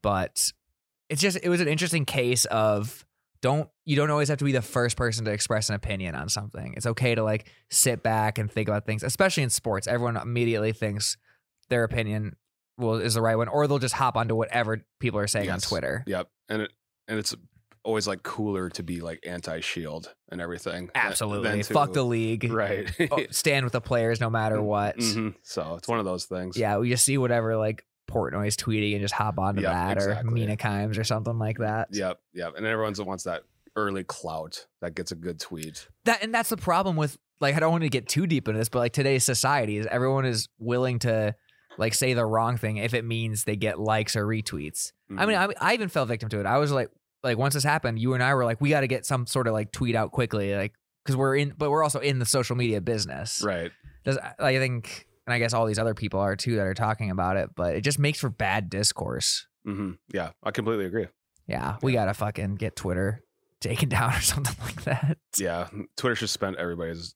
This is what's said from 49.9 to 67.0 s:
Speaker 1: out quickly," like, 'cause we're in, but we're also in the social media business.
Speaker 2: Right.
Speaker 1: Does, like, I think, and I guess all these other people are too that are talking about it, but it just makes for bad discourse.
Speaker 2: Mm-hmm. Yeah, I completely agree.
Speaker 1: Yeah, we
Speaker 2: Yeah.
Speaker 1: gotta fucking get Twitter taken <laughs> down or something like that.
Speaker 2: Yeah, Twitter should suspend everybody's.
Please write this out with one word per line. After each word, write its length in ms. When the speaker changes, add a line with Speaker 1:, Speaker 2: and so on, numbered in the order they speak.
Speaker 1:
out 160
quickly," 460
like, 160
'cause 120
we're 200
in, 200
but 140
we're 140
also 160
in 180
the 80
social 300
media 240
business. 640
Speaker 2:
Right. 260
Speaker 1:
Does, 120
like, 400
I 20
think, 480
and 80
I 40
guess 140
all 140
these 120
other 160
people 260
are 140
too 220
that 100
are 80
talking 360
about 260
it, 180
but 220
it 60
just 160
makes 220
for 100
bad 400
discourse. 760
Speaker 2:
Mm-hmm. 260
Yeah, 160
I 80
completely 360
agree. 220
Speaker 1:
Yeah, 360
we 100
Speaker 2:
Yeah. 80
Speaker 1:
gotta 140
fucking 420
get 180
Twitter 480
taken 280
<laughs> 20
down 240
or 60
something 440
like 200
that. 340
Speaker 2:
Yeah, 320
Twitter 200
should 140
suspend 260
everybody's. 600